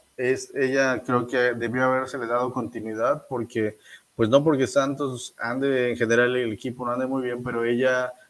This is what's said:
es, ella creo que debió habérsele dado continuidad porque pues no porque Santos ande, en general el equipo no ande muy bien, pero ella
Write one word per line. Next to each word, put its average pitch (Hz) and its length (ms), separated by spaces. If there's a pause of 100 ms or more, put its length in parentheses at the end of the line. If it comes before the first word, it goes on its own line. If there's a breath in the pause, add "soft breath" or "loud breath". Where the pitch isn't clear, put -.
(180)
es, 127 380
ella 131 500
creo 120 200
que 123 280
debió 117 320
habérsele 131 420
dado 123 240
continuidad 113 800
porque 113 480 (400 loud breath)
pues 113 100
no 139 160
porque 139 240
Santos 135 720
ande, 127 540
en 117 40
general 120 400
el 120 160
equipo 120 340
no 120 60
ande 127 160
muy 131 140
bien, 123 220
pero 117 200
ella 127 480 (180 soft breath)